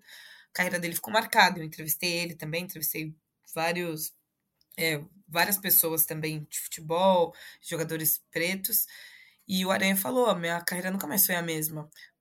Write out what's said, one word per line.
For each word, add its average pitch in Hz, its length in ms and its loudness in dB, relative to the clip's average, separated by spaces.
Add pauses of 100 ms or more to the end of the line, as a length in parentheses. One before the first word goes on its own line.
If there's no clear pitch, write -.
(520)
A - 20 -14
carreira 180 240 0
dele 170 160 -4
ficou - 180 -6
marcada. 202 460 4
Eu 160 60 -6
entrevistei 160 560 -2
ele 170 160 -4
também, 165 300 -6
entrevistei 156 500 -6 (400)
vários, 165 580 -2 (640)
é, 160 260 0 (240)
várias 175 300 2
pessoas 160 480 2
também 156 440 -4
de - 100 -8
futebol, 170 720 2 (260)
jogadores 160 720 -2
pretos. 190 540 0 (640)
E 185 180 0
o 185 60 4
Aranha 196 260 4
falou: 247 300 2
"A 196 80 4
minha 170 260 -2
carreira 180 300 -2
nunca 190 160 -4
mais 151 180 4
foi 180 100 2
a 170 60 2
mesma, 156 480 -4 (320)